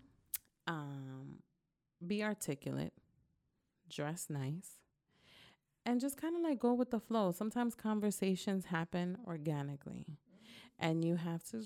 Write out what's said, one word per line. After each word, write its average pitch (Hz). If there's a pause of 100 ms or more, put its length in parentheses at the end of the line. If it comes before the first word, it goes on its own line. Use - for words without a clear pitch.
(680)
Um, 139 (640)
be 208
articulate, 147 (960)
dress 151
nice, 147 (1040)
and 240
just 277
kinda, 330
like, 302
go 240
with 247
the 233
flow. 208
Sometimes 226
conversations 196
happen 175 (100)
organically, 147 (600)
and 165
you 170
have 170
to 220